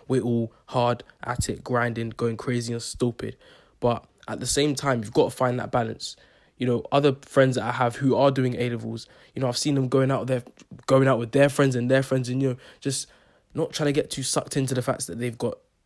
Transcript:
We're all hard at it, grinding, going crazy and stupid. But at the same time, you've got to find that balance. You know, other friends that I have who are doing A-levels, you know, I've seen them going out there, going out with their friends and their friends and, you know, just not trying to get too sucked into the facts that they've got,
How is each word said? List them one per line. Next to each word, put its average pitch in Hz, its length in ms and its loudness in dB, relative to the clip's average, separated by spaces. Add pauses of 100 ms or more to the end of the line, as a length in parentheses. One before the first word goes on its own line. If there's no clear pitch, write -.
We're 131 140 0
all 117 300 0 (160)
hard 120 360 0 (200)
at - 260 -4
it, - 140 -8
grinding, 117 480 -2
going 113 260 -4
crazy 120 360 -4
and 117 80 -6
stupid. 117 560 -4 (420)
But 120 260 0 (220)
at - 120 -8
the 135 60 -6
same 143 300 0
time, 131 240 -2
you've 107 140 -8
got - 180 4
to - 40 -10
find 127 240 0
that - 120 -8
balance. 113 440 -4 (420)
You 123 100 -4
know, 120 240 0
other 143 300 4
friends 131 340 4
that 120 80 -2
I 110 80 -4
have 120 260 0
who 135 180 4
are 139 160 6
doing 127 240 0
A-levels, 113 520 -6 (260)
you 127 80 -8
know, 135 60 2
I've 123 100 -4
seen 147 180 0
them 135 120 2
going 131 240 2
out 120 160 -2
there, 127 160 -2 (440)
going 135 200 6
out 131 120 4
with 117 120 -6
their 139 160 6
friends 135 280 2
and 120 140 0
their 135 140 4
friends 131 240 -2
and, 127 140 -2
you 135 80 2
know, 123 60 -2 (260)
just - 260 -4 (460)
not 160 180 -2
trying 151 160 -2
to 147 60 2
get 147 160 0
too 139 140 -6
sucked - 340 -2
into 131 160 0
the 127 80 0
facts - 240 -2
that 98 140 -8
they've 120 180 -6
got, - 200 -4 (280)